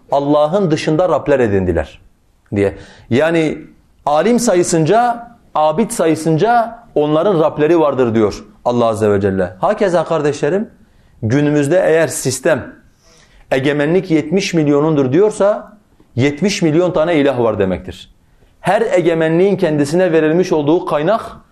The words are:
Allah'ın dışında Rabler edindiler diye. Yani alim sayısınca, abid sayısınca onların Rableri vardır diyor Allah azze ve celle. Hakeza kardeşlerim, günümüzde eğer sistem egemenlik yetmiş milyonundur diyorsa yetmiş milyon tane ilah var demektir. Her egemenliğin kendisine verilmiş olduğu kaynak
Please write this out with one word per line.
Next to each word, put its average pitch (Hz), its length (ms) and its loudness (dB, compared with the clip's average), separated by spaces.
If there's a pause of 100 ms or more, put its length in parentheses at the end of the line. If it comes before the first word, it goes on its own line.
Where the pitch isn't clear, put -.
(120)
Allah'ın 147 600 0
dışında 160 380 0
Rabler 139 300 0
edindiler 92 600 -2 (540)
diye. 98 220 0 (320)
Yani 156 480 0 (480)
alim 175 340 2
sayısınca, 202 880 0 (280)
abid 156 360 0
sayısınca 175 880 0 (160)
onların 156 440 0
Rableri 156 400 2
vardır 127 360 0
diyor 107 300 0 (200)
Allah 120 200 0
azze 107 260 0
ve 101 100 2
celle. 95 380 -2
Hakeza 185 440 0
kardeşlerim, 151 640 -2 (540)
günümüzde 147 640 0
eğer 160 220 2
sistem 127 640 -4 (800)
egemenlik 147 600 0
yetmiş 160 420 -2
milyonundur 147 580 2
diyorsa 208 640 0 (380)
yetmiş 143 460 -2
milyon 165 300 2
tane 165 240 0
ilah 135 240 0
var 110 200 0
demektir. 92 560 -6 (440)
Her 196 220 0
egemenliğin 170 760 2
kendisine 160 540 0
verilmiş 160 400 2
olduğu 160 340 0
kaynak 170 360 -2 (300)